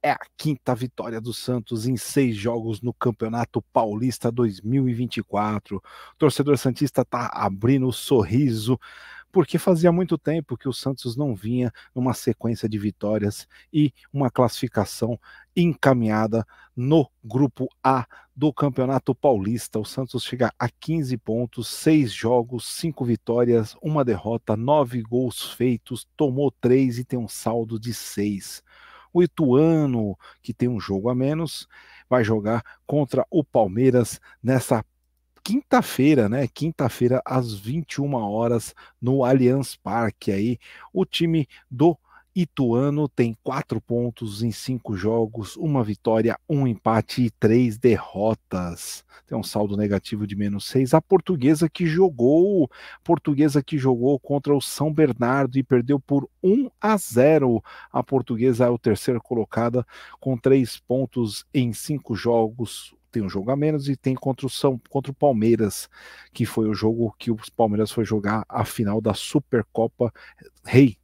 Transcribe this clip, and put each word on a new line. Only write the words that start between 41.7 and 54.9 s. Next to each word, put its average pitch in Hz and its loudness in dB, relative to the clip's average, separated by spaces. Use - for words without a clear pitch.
do 147 2
Ituano 143 0
tem 117 -2
quatro 131 -4
pontos 117 -6
em 117 0
cinco 113 -6
jogos, 110 -2
uma 143 0
vitória, 110 0
um 139 0
empate 113 0
e 110 0
três 113 2
derrotas. 95 -2
Tem 123 -8
um 107 -6
saldo 104 -2
negativo 104 -2
de 101 -8
menos 101 -4
seis. 131 2
A 160 8
Portuguesa 160 2
que 175 -4
jogou, 160 4
Portuguesa 147 2
que 151 -4
jogou 131 2
contra 143 -2
o 139 4
São 151 -4